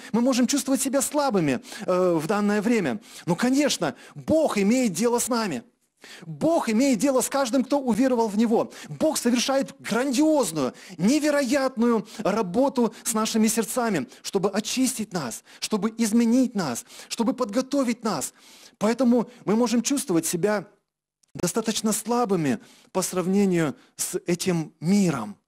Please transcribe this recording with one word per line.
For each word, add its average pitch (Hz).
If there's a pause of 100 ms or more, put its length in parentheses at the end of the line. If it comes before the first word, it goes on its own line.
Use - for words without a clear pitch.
(120)
мы 220
можем 247
чувствовать 269
себя 269
слабыми, 202 (240)
э, 180
в 151
данное 208
время. 185 (280)
Ну, 175
конечно, 254 (200)
Бог 277
имеет 214
дело 233
с -
нами. 214 (600)
Бог 233
имеет 240
дело 254
с -
каждым, 269
кто 285
уверовал 240
в 202
Него. 214 (180)
Бог 233
совершает 262
грандиозную, 233 (240)
невероятную 262 (120)
работу 220 (100)
с -
нашими 220
сердцами, 220 (140)
чтобы 196
очистить 220
нас, 135 (160)
чтобы 220
изменить 233
нас, 190 (220)
чтобы 240
подготовить 254
нас. 170 (440)
Поэтому 233 (160)
мы 190
можем 233
чувствовать 175
себя 196 (680)
достаточно 214
слабыми 196 (320)
по 185
сравнению 180 (200)
с -
этим 175
миром. 151 (100)